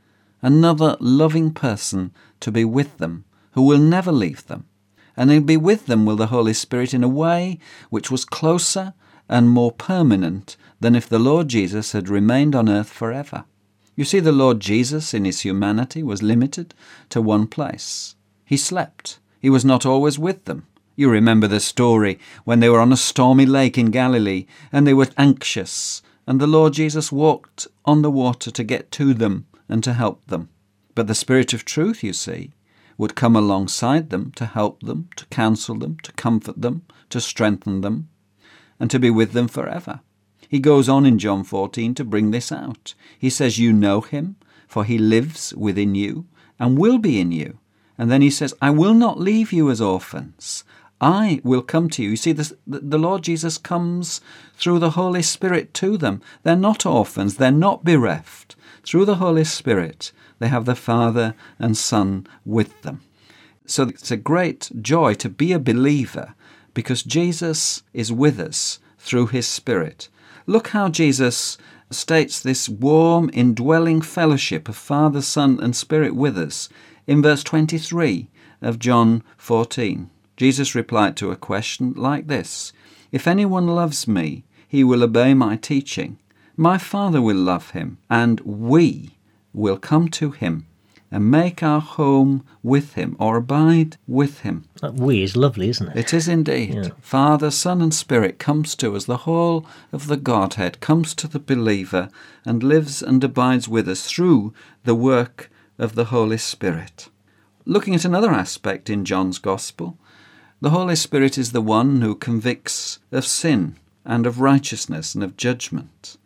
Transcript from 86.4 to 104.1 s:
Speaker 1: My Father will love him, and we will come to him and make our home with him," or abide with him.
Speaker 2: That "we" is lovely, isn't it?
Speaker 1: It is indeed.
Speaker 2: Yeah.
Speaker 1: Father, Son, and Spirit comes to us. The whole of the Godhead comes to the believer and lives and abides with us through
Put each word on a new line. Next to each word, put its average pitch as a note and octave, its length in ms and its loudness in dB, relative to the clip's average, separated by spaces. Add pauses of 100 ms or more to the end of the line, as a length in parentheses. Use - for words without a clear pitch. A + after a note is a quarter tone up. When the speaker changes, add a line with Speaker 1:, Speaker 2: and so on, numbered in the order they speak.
Speaker 1:
My E3+ 180 4
Father F#3 460 -2
will G#2+ 140 2
love F#2 340 -2
him, F2 280 -10 (100)
and A#2 320 2
we A#2+ 760 0 (360)
will G#2 240 0
come D#3+ 320 0
to D#3 220 -6
him E2+ 360 -6 (440)
and G#2 200 2
make F3 320 2
our D3+ 200 2
home C#3 600 2 (200)
with C#3+ 320 0
him," E2+ 240 -6
or A2 180 0
abide D#3 680 2
with C#3 340 -2
him. E2+ 240 -8 (160)
Speaker 2:
That - 140 -8
"we" B2+ 280 2
is F#2+ 140 -2
lovely, A2 320 0
isn't A2+ 200 -4
it? - 80 -8
Speaker 1:
It A#2 180 -4
is E3 140 0
indeed. D3+ 460 -2
Speaker 2:
Yeah. G2+ 140 -6 (120)
Speaker 1:
Father, D3 500 0
Son, F3+ 320 -2
and D#3+ 100 2
Spirit A#2 460 -2
comes D3+ 380 -2
to G#2 200 -4
us. G2 80 -8
The B2 140 -4
whole E3 480 -2 (260)
of C#3+ 140 -10
the D3 100 -2
Godhead G2+ 640 -2
comes D#3+ 340 0
to - 140 -10
the D3+ 100 -8
believer G#2 720 -2 (380)
and A#2 160 -2
lives D3 400 0
and C3 200 2
abides B2+ 460 0
with A2+ 180 0
us - 200 -8
through C#3 480 2 (300)